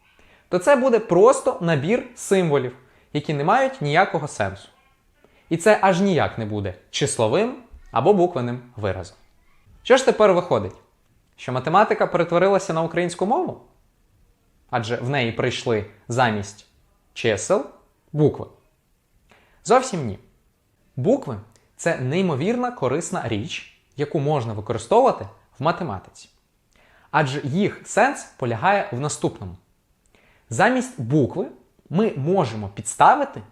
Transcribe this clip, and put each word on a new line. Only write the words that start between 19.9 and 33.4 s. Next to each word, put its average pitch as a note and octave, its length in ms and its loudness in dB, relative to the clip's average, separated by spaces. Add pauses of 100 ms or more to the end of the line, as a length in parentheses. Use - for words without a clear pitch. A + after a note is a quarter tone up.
ні. G2+ 140 -6 (760)
Букви — C#3+ 420 0 (380)
це E3 220 -2
неймовірна F3+ 760 -2
корисна D3+ 560 -4
річ, - 540 -8 (160)
яку D3 220 -4
можна C#3 340 -2
використовувати A2 760 0 (320)
в C3 40 -6
математиці. D#3 640 -6 (840)
Адже D3 320 0
їх D#3 420 -2
сенс C4+ 380 0
полягає D#3 680 -2
в B2 80 -6
наступному. C3+ 580 -6 (920)
Замість A3+ 520 0
букви D3+ 460 0 (420)
ми F#3+ 260 0
можемо B2+ 540 -2
підставити F3+ 720 2 (100)